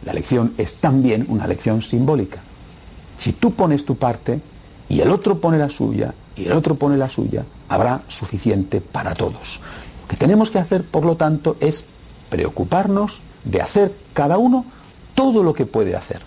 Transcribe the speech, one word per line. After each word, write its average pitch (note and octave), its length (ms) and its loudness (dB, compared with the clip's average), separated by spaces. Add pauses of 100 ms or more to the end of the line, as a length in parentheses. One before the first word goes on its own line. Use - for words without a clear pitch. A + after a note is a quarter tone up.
La - 100 -8
lección A#2 420 0
es - 200 -4
también C3 520 2
una G2+ 180 -2
lección G#2+ 360 0
simbólica. B2 580 0 (800)
Si - 140 -2
tú - 180 2
pones D#3 320 2
tu C3 120 -2
parte A#2+ 440 -2 (480)
y - 120 2
el - 100 4
otro F#3+ 280 2
pone E3 200 2
la D3 100 2
suya A2 460 -4 (200)
y F#2 120 -8
el E2+ 60 0
otro D#3 220 2
pone C#3+ 220 0
la C3 140 0
suya, - 340 -4 (240)
habrá A#2+ 400 0
suficiente G2 720 -2
para - 340 -6
todos. - 460 -6 (420)
Lo - 60 -20
que - 80 -4
tenemos G#3+ 340 4
que G#3 80 0
hacer, F3+ 240 0
por D#3+ 220 -2
lo E3 120 2
tanto, D#3 440 0
es D3+ 240 0 (460)
preocuparnos F#3 920 0 (240)
de F#2+ 160 -2
hacer G3+ 340 2 (200)
cada D#3 240 2
uno B3 260 4 (500)
todo B3 300 4
lo D#3+ 80 4
que C3+ 140 0
puede G2 280 0
hacer. - 320 -8